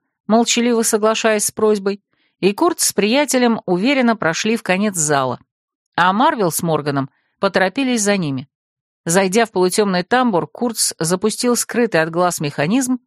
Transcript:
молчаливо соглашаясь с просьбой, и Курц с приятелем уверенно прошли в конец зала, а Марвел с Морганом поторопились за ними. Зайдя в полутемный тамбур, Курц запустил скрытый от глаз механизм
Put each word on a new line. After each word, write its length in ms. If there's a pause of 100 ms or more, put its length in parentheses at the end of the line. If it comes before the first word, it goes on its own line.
(260)
молчаливо 560
соглашаясь 640
с 40
просьбой, 520 (360)
и 140
Курц 320
с 80
приятелем 760
уверенно 480
прошли 420
в 60
конец 340
зала, 440 (560)
а 160
Марвел 380
с 120
Морганом 460 (320)
поторопились 600
за 140
ними. 320 (560)
Зайдя 420
в 60
полутемный 500
тамбур, 440
Курц 520
запустил 580
скрытый 460
от 80
глаз 300
механизм 680